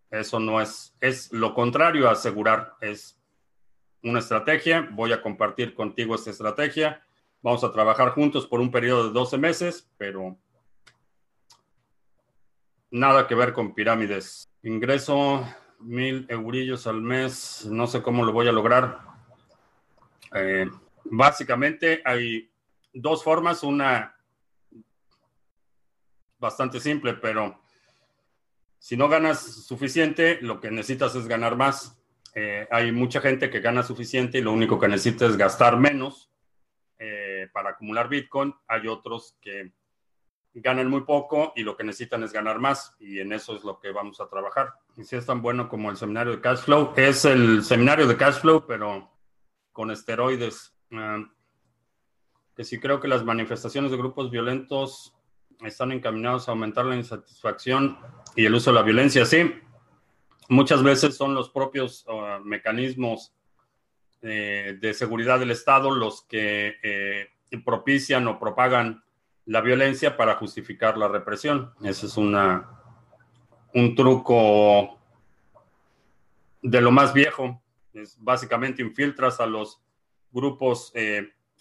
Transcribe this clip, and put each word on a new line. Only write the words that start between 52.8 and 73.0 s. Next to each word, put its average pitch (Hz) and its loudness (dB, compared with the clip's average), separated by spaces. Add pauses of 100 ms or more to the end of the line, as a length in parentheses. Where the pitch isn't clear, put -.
que 147 -6
las 127 0
manifestaciones 117 -6
de 131 -4
grupos 131 -8
violentos 131 -8 (460)
están 127 -8
encaminados 120 -4
a 123 -4
aumentar 110 -4
la 127 -4
insatisfacción 127 -4 (380)
y 113 6
el 110 6
uso 120 4
de 120 8
la 110 8
violencia. 120 6
Sí, 170 4 (960)
muchas 131 6
veces 139 4
son 139 -2
los 127 -6
propios, 135 -6
ah, 104 -8
mecanismos, 113 -4 (880)
eh, 101 -6
de 110 -2
seguridad 117 0
del 123 -2
Estado 135 2
los 117 -4
que, 104 -4
eh, 101 -6 (340)
propician 127 0
o 107 -4
propagan 117 0 (400)
la 110 0
violencia 135 2
para 110 2
justificar 110 -4
la 107 2
represión. 104 -4
Ese 101 -6
es 101 -12
una, 101 2 (1040)